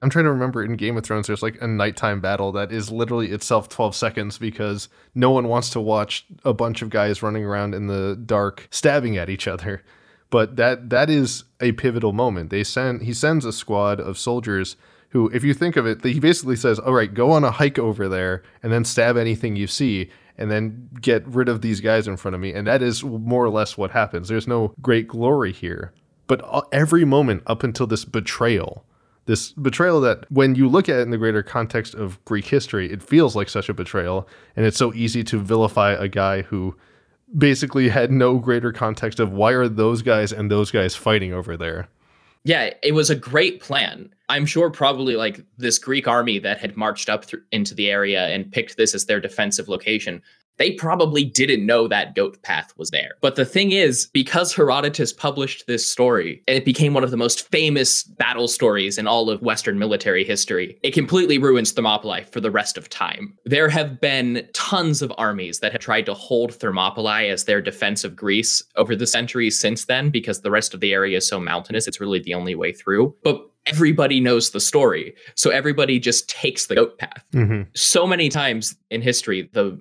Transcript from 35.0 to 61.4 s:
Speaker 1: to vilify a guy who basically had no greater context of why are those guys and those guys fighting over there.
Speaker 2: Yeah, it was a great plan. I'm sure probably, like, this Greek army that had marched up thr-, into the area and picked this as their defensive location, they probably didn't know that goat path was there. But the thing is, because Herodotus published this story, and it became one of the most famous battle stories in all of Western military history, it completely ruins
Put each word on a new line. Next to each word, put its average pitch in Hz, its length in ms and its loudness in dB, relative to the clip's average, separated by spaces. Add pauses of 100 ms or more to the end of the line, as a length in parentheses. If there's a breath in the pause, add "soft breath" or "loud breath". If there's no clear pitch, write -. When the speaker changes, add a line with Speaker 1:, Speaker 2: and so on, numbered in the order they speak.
Speaker 1:
to 113 140 -2
vilify 104 540 2
a 98 160 -2
guy 98 340 0
who 92 320 -6 (640 soft breath)
basically 135 540 2
had 127 200 2
no 127 280 4
greater 120 340 0
context 110 480 -4
of 107 100 2
why 104 220 4
are 127 160 2
those 113 320 2
guys 107 320 2
and 104 180 -2
those 104 200 2
guys 95 260 0
fighting 98 380 0
over 90 220 -8
there. 82 320 -8 (560 soft breath)
Speaker 2:
Yeah, 139 380 0
it 143 100 2
was 151 160 4
a 151 60 2
great 143 460 0
plan. 127 520 -4 (160)
I'm 143 180 0
sure 160 240 2
probably, 135 440 0
like, 101 300 -4 (140)
this 120 200 0
Greek 131 300 -2
army 120 320 2
that 104 180 -4
had 101 180 -10
marched 107 320 -4
up 107 180 -2
thr-, - 100 -14 (160)
into 104 220 -2
the 101 140 -2
area 98 380 0
and 95 240 -4
picked - 260 -6
this 110 180 2
as 98 120 -6
their 107 140 0
defensive 101 480 -4
location, 101 520 -4 (380 soft breath)
they 175 140 2
probably 160 520 0
didn't 127 400 0
know 117 240 4
that 98 260 -2
goat 98 280 -2
path 80 340 -6
was 80 140 -10
there. 71 220 -4 (100)
But 135 140 0
the 135 80 2
thing 190 280 2
is, 160 400 2
because 165 420 0
Herodotus 143 580 2
published 139 540 -4
this 117 240 -2
story, 110 560 0
and 127 100 2
it 131 80 0
became 151 280 4
one 135 120 2
of 127 60 0
the 127 60 -4
most 117 340 -2
famous 151 540 2
battle 120 420 -2
stories 101 520 2
in 107 80 -2
all 113 240 2
of 104 100 -2
Western 110 380 -2
military 101 460 0
history, 92 580 -4
it 135 100 0
completely 156 460 2
ruins 123 340 4